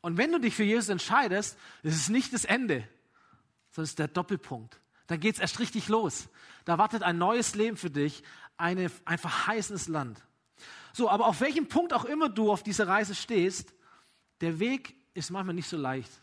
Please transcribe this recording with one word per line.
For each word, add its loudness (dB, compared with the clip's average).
Und -2
wenn 4
du 2
dich 2
für 0
Jesus 2
entscheidest, 0
ist 0
es -2
nicht 2
das -2
Ende, 0
sondern -6
es -8
ist -10
der 0
Doppelpunkt. -6
Dann -4
geht's 0
erst -2
richtig -4
los. 0
Da 2
wartet 2
ein 2
neues 2
Leben 0
für -6
dich, -2
eine, 0
ein -2
verheißenes -2
Land. -4
So, 2
aber 6
auf 2
welchem 0
Punkt 2
auch 0
immer 2
du 2
auf 0
dieser 0
Reise 2
stehst, 0
der -2
Weg -2
ist -8
manchmal -6
nicht -6
so -6
leicht. -4